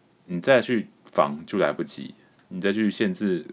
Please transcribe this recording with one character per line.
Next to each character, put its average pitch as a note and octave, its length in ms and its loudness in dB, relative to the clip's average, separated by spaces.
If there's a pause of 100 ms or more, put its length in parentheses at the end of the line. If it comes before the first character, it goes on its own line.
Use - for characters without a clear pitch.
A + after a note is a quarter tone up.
(260)
你 F2 140 -6
再 C3 200 6
去 A2 280 -2 (160)
防 D2 420 0
就 G#2+ 120 -4
来 D2+ 140 4
不 - 120 -4
及， - 300 -12 (340)
你 F#2+ 120 -10
再 G2 120 0
去 G#2+ 180 0
限 F#2+ 240 0
制， F#2 380 -2